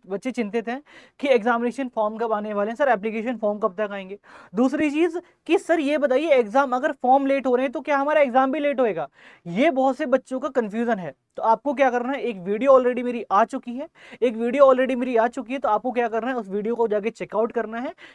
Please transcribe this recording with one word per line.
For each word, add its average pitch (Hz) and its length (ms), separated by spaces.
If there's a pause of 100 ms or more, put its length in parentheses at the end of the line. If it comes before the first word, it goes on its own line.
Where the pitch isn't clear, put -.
बच्चे 202 240
चिंतित 226 380
हैं 262 140 (380)
कि 285 80
एग्जामिनेशन 240 600
फॉर्म 220 280
कब 220 160
आने 214 220
वाले 202 160
हैं, 233 60
सर 285 120
एप्लीकेशन 220 480
फॉर्म 208 220
कब 196 160
तक 208 180
आएंगे। 196 260 (360)
दूसरी 269 360
चीज़ 320 280 (280)
कि 339 120
सर 330 220
ये 285 180
बताइए 277 300
एग्जाम 254 480
अगर 294 160
फॉर्म 269 340
लेट 269 200
हो 254 100
रहे 254 80
हैं 277 80
तो 311 80
क्या 285 160
हमारा 294 240
एग्जाम 262 320
भी 311 80
लेट 285 200
होएगा? 170 280 (380)
ये 220 240
बहुत 262 260
से 302 100
बच्चों 262 340
का 302 80
कन्फ्यूजन 226 500
है। 160 140 (240)
तो - 60
आपको 226 320
क्या 269 160
करना 240 220
है, 269 80
एक 214 160
वीडियो 208 360
already 247 320
मेरी 240 280
आ 208 120
चुकी 240 280
है, 277 160 (340)
एक 233 140
वीडियो 240 280
already 262 300
मेरी 254 220
आ 226 120
चुकी 233 240
है, 277 60
तो 269 100
आपको 269 240
क्या 240 160
करना 226 220
है, 254 60
उस 214 120
वीडियो 208 260
को 226 140
जाके 208 220
चेकआउट 214 420
करना 220 260
है 285 140 (220)